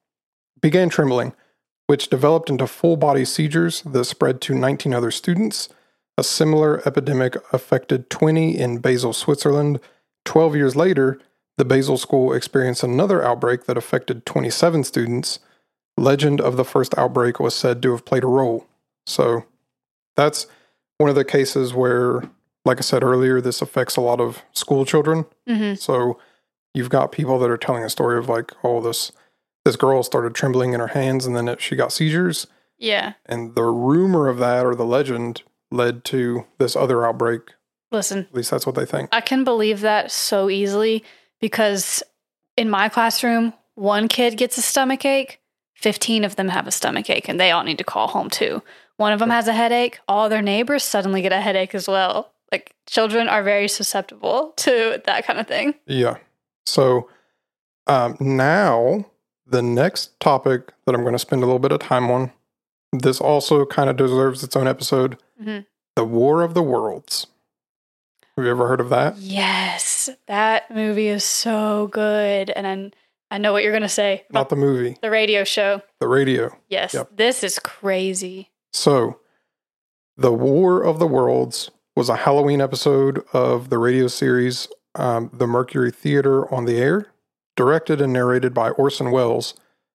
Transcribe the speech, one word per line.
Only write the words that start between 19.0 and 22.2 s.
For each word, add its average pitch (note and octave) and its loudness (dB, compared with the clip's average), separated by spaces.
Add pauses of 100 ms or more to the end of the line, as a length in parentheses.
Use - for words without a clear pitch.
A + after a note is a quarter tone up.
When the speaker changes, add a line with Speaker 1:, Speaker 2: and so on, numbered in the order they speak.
Speaker 1:
So A#2+ 0 (760)
that's D3+ 0 (500)
one D3 4
of C#3 2
the C3+ 2
cases C3+ 0
where, B2 0 (420)